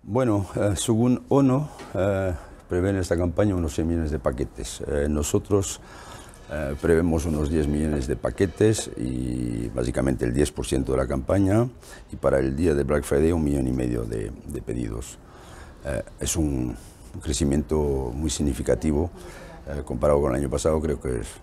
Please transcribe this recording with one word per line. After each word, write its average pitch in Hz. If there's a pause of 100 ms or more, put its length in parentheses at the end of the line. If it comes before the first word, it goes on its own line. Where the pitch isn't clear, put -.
(120)
Bueno, 107
eh, 101
según 120
onu, 135 (240)
eh, 95 (340)
prevén 95
esta 90
campaña 90
unos 85
cien 82
millones 80
de 73
paquetes. -
Eh, 71
nosotros, 92 (720)
eh, 73
prevemos 82
unos 76
diez 76
millones 73
de 69
paquetes 98
y 62
básicamente 64
el 60
diez 71
por -
ciento 65
de 64
la 65
campaña, 95 (420)
y -
para 67
el 67
día 80
de 71
Black 71
Friday 76
un 82
millón 69
y 64
medio 62
de, 55 (160)
de 62
pedidos. 57 (640)
Eh, 64 (180)
es -
un, 65 (380)
un 92
crecimiento 71
muy 73
significativo, 71 (560)
eh, 71
comparado 71
con 71
el 65
año 69
pasado, 78
creo 73
que 62
es 50 (160)